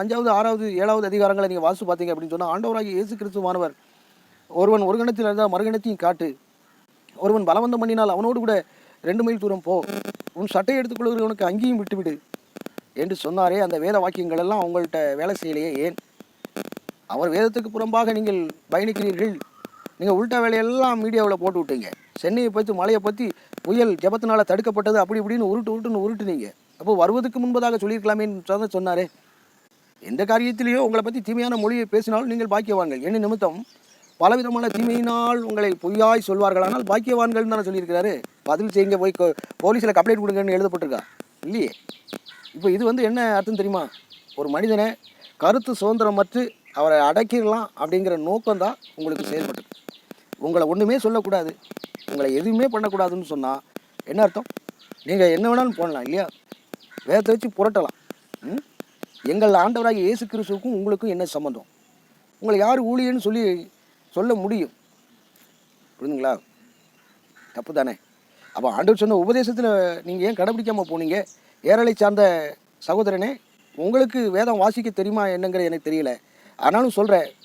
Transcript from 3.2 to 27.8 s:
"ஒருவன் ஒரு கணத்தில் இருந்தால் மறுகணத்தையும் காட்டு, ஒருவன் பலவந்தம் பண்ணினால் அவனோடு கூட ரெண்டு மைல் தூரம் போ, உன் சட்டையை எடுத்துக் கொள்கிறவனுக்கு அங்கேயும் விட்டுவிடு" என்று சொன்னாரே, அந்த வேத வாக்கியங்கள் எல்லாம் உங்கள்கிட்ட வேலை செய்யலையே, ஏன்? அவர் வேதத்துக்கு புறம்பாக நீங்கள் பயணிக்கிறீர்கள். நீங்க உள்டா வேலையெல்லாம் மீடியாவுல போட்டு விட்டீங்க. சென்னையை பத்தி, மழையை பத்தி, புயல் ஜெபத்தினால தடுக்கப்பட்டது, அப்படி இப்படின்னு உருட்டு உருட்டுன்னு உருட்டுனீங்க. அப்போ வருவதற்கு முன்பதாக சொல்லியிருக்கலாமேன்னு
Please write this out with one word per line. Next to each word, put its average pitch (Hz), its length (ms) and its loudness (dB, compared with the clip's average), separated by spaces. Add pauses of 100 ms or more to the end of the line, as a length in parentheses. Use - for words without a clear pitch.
"ஒருவன் 202 340 4
ஒரு 196 160 0
கணத்தில் 233 280 -2
இருந்தால் 208 260 2
மறுகணத்தையும் 220 440 -2
காட்டு, 170 420 -2 (800)
ஒருவன் 208 320 0
பலவந்தம் 233 340 2
பண்ணினால் 226 260 2
அவனோடு 226 320 0
கூட 214 240 2 (400)
ரெண்டு 202 200 0
மைல் 233 140 2
தூரம் 190 240 -2
போ, 170 220 0 (500)
உன் 208 140 -4
சட்டையை 254 360 0
எடுத்துக் 233 240 -4
கொள்கிறவனுக்கு 220 360 0
அங்கேயும் 214 340 0
விட்டுவிடு" 185 420 -4 (760)
என்று 180 300 -4
சொன்னாரே, 185 360 2
அந்த 175 200 0
வேத 196 200 0
வாக்கியங்கள் 180 380 -2
எல்லாம் 190 240 0
உங்கள்கிட்ட 165 540 -2
வேலை 175 280 -2
செய்யலையே, 156 340 -4
ஏன்? 170 180 -4 (1120)
அவர் 147 240 -2
வேதத்துக்கு 220 440 0
புறம்பாக 226 380 0
நீங்கள் 202 360 -2 (240)
பயணிக்கிறீர்கள். 196 680 -2 (580)
நீங்க 196 280 2
உள்டா 240 160 0
வேலையெல்லாம் 233 640 2
மீடியாவுல 220 280 2
போட்டு 175 300 -2
விட்டீங்க. 131 280 -6 (240)
சென்னையை 226 360 0
பத்தி, 214 220 -2
மழையை 196 300 2
பத்தி, 214 280 -4 (300)
புயல் 226 340 2
ஜெபத்தினால 220 520 2
தடுக்கப்பட்டது, 208 480 0
அப்படி 208 240 2
இப்படின்னு 214 260 -2
உருட்டு 208 240 -2
உருட்டுன்னு 220 380 -2
உருட்டுனீங்க. 185 440 -4 (260)
அப்போ 196 180 0
வருவதற்கு 226 440 2
முன்பதாக 240 380 0
சொல்லியிருக்கலாமேன்னு 208 680 -2